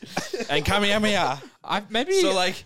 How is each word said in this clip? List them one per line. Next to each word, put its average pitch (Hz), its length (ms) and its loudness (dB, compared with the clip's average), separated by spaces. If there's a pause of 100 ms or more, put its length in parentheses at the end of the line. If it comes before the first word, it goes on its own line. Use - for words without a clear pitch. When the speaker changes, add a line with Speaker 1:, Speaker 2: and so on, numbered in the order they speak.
(480)
Speaker 1:
And 233 160 0
Kamehameha. 202 760 2 (200)
Speaker 2:
I, 196 260 -2
maybe 254 320 -2
Speaker 1:
So, 294 140 4
like, 185 320 0